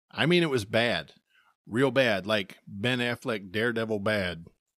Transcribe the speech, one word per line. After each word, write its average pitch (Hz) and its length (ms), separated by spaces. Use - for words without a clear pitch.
I 120 160
mean, 175 160
it 160 80
was 120 140
bad. 110 480
Real 123 240
bad, 113 340
like 104 300
Ben 120 320
Affleck 117 540
Daredevil 110 480
bad. 95 460